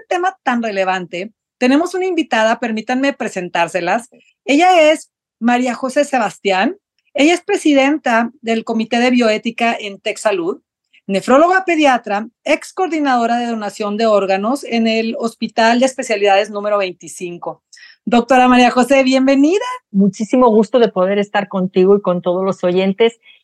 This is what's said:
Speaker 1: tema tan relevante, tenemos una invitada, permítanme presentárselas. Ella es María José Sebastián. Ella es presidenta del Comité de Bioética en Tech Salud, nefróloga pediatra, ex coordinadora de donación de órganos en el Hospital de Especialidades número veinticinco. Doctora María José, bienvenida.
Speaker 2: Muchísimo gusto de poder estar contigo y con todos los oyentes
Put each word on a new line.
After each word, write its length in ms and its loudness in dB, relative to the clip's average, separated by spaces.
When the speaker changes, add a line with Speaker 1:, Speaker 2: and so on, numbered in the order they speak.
Speaker 1:
tema 360 -4
tan 180 -2
relevante, 720 -6
tenemos 380 0
una 100 -4
invitada, 540 -2
permítanme 540 -4
presentárselas. 960 -4
Ella 460 4
es 200 -4
María 340 0
José 320 -2
Sebastián. 720 -2
Ella 200 2
es 80 -2
presidenta 920 0
del 240 -4
Comité 340 -2
de 100 2
Bioética 680 0
en 200 -14
Tech 180 -6
Salud, 440 -4
nefróloga 580 2
pediatra, 640 0
ex 300 -4
coordinadora 640 -2
de 100 -4
donación 500 -6
de 80 0
órganos 580 0
en 240 -2
el 300 -2
Hospital 640 0
de 80 2
Especialidades 640 0
número 260 -4
veinticinco. 840 -10
Doctora 420 4
María 240 4
José, 320 2
bienvenida. 600 2
Speaker 2:
Muchísimo 580 2
gusto 300 2
de 80 4
poder 320 0
estar 300 -4
contigo 480 2
y 40 -2
con 200 -2
todos 220 -2
los 200 -4
oyentes 560 0